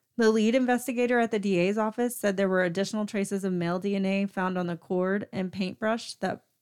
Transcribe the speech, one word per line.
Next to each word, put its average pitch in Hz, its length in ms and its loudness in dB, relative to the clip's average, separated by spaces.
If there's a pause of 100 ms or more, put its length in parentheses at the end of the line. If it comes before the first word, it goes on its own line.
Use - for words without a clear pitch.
(160)
The 220 160 4
lead 220 240 4
investigator 247 640 2
at 233 120 2
the 220 80 0
D 196 180 0
A's 190 200 2
office 226 380 -2
said 196 220 -2
there 196 100 2
were 185 160 2
additional 196 420 -2
traces 196 380 -4
of 196 80 0
male 175 280 0
D 202 160 -2
N 196 100 0
A 196 200 0
found 185 320 -2
on 180 100 -2
the 170 100 -4
cord 190 560 -2
and 185 180 -4
paintbrush 208 640 -4
that, - 280 -6 (180)